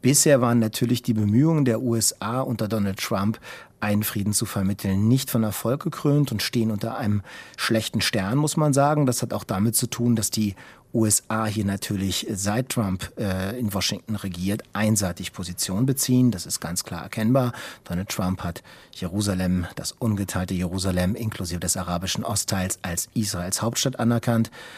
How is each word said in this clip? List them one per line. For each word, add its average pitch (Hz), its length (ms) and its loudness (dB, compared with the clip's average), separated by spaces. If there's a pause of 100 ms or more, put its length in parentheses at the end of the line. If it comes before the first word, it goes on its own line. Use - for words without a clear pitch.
bisher 139 380 6
waren 120 180 4
natürlich 117 440 0
die 120 120 0
Bemühungen 131 500 4
der 113 180 2
U 120 120 0
S - 260 0
A 123 200 -2
unter 120 260 -2
Donald 101 320 -2
Trump, 107 400 0 (400)
einen 104 240 0
Frieden 104 300 -2
zu 107 120 0
vermitteln, 98 600 0
nicht 131 240 4
von 113 140 2
Erfolg 113 400 -2
gekrönt 147 480 2
und 104 100 -2
stehen 113 300 0
unter 110 260 -4
einem 104 240 0 (340)
schlechten 110 440 0
Stern, 104 360 0
muss 147 200 2
man 151 160 4
sagen. 143 340 4
Das 123 160 0
hat 120 100 -4
auch 107 120 -4
damit 110 320 0
zu 123 100 0
tun, 120 300 2
dass 110 140 0
die 104 260 0 (380)
U 113 120 4
S - 200 2
A 110 200 -2
hier 107 180 0
natürlich, 98 680 -2
seit 101 360 0
Trump, 98 500 -2
äh, 98 400 -2
in 104 160 -2
Washington 101 400 -2
regiert, 95 480 -2 (100)
einseitig 101 600 0
Position 95 540 -2
beziehen. 127 440 4
Das 92 160 -6
ist - 140 -6
ganz 87 240 -6
klar 87 180 -8
erkennbar. 123 500 2 (300)
Donald 87 260 -4
Trump 95 360 -2
hat 85 180 -6 (300)
Jerusalem, 92 840 0
das - 160 -8
ungeteilte 98 640 -2
Jerusalem 90 640 0
inklusive 90 420 -6
des 85 180 -2
arabischen 90 460 -4
Ostteils, 95 600 -2
als 85 300 -4
Israels 95 480 -2
Hauptstadt 117 380 -2
anerkannt. 117 540 2 (260)